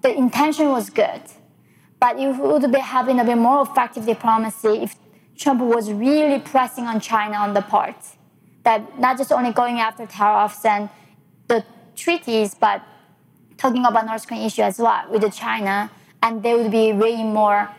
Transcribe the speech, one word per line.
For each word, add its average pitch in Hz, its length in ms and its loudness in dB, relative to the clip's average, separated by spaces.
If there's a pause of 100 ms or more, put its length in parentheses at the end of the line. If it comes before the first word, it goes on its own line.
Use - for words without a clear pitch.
the 494 140 0
intention 294 540 0
was 226 200 -2
good. - 320 -2 (760)
But 247 200 2
it 269 180 0
would 285 340 2
be 269 80 2
having 247 400 0
a 233 60 2
bit 240 120 2
more 254 240 4
effective 240 440 -2
diplomacy 220 800 0
if - 100 -12 (420)
Trump 262 240 0
was 233 300 0
really 277 480 2
pressing 247 460 -2
on 226 140 -4
China 214 380 -2
on 202 160 -2
the 202 80 2
part. - 340 -2 (680)
That 220 360 0
not 254 180 2
just 269 140 -2
only 247 200 0
going 240 280 0
after 226 260 -4
tariffs 208 600 0
and 208 240 0 (580)
the 233 160 0 (320)
treaties, 233 600 -2
but 202 260 0 (800)
talking 247 260 0
about 226 200 2
North 220 200 -8
Korean 220 200 -8
issue 220 160 -2
as 202 180 0
well 226 320 0
with 214 100 2
the 214 80 2
China, 214 600 -4 (320)
and 226 180 -2
there 233 160 2
would 220 140 0
be 220 220 4
way 226 300 0
more 208 560 2